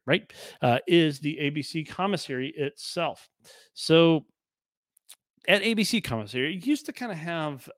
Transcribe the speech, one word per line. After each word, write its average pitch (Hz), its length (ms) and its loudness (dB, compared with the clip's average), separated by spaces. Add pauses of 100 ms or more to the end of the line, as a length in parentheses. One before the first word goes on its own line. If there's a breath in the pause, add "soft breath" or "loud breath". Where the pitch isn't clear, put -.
right, 180 260 0 (300 loud breath)
uh, 123 240 4
is 160 320 4
the 151 200 -4
A 143 120 -2
B 151 100 -4
C 156 220 -6
commissary 151 720 -4
itself. - 720 -6 (440 loud breath)
So 165 520 4 (1200)
at 196 160 4
A 226 100 2
B 214 120 2
C 220 160 0
Commissary, 123 560 -4
it 175 100 -8
used 294 200 0
to 302 60 -10
kinda 226 220 -8
have, 156 520 -6 (100)